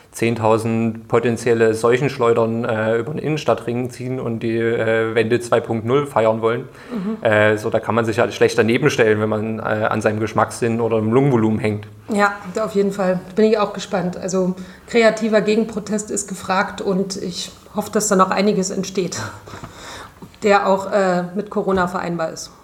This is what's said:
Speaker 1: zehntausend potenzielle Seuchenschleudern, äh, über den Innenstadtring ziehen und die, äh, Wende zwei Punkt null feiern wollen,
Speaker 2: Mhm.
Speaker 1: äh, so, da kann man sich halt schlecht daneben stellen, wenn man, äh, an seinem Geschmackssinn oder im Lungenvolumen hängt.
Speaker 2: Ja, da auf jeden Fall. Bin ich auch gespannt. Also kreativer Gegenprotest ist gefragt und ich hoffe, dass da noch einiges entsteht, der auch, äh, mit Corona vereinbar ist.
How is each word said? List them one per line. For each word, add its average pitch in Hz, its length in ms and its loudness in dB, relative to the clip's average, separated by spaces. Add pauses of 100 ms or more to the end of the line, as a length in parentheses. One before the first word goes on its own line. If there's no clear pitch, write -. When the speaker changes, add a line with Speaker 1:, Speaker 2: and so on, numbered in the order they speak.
(120)
Speaker 1:
zehntausend 113 960 0
potenzielle 113 680 2
Seuchenschleudern, 117 920 2
äh, 110 340 0
über 135 140 -6
den 170 40 -6
Innenstadtring 123 720 -2
ziehen 127 300 -8
und 117 220 -6
die, 113 180 -2
äh, 113 560 0
Wende 113 240 4
zwei 120 200 0
Punkt 113 280 -2
null 143 180 2
feiern 110 360 2
wollen, 117 280 0 (220)
Speaker 2:
Mhm. 214 320 -6
Speaker 1:
äh, 107 340 4
so, 110 140 -4
da 110 80 0
kann 110 160 -2
man 113 100 2
sich 110 140 0
halt 104 120 2
schlecht - 280 2
daneben 120 320 2
stellen, 107 280 4
wenn 107 100 0
man, 110 280 -2
äh, - 60 -8
an 110 380 0
seinem 107 180 0
Geschmackssinn 113 640 0
oder 113 180 2
im 110 120 0
Lungenvolumen 113 460 4
hängt. 104 300 -4 (260)
Speaker 2:
Ja, 202 200 2 (200)
da 220 120 -2
auf 196 100 -8
jeden 202 160 2
Fall. 185 300 -2 (140)
Bin 220 100 4
ich 220 120 2
auch 208 160 0
gespannt. 180 420 -4
Also 185 380 -2 (320)
kreativer 220 560 4
Gegenprotest 214 680 -2
ist - 180 -6
gefragt 190 500 -4
und - 380 -2
ich - 340 -8 (240)
hoffe, 208 160 -4
dass 214 160 0
da 196 80 2
noch 185 140 4
einiges 190 400 0
entsteht, - 480 -4 (1300)
der 202 240 4
auch, 196 240 0
äh, 185 320 2 (100)
mit 208 160 -6
Corona 190 380 0
vereinbar 175 420 -4
ist. - 220 -14 (120)